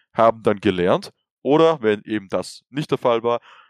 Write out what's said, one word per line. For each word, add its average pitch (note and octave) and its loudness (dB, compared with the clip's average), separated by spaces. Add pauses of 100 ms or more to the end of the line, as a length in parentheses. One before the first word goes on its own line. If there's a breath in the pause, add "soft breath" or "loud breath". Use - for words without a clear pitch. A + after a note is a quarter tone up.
(140)
haben A2+ 2
dann G#2 0
gelernt, G2 0 (300)
oder D#3 2
wenn G#2+ 0
eben G2+ -8
das - -8
nicht D3 -10
der C#3 -2
Fall A#2 0
war, A#2 -2 (300 soft breath)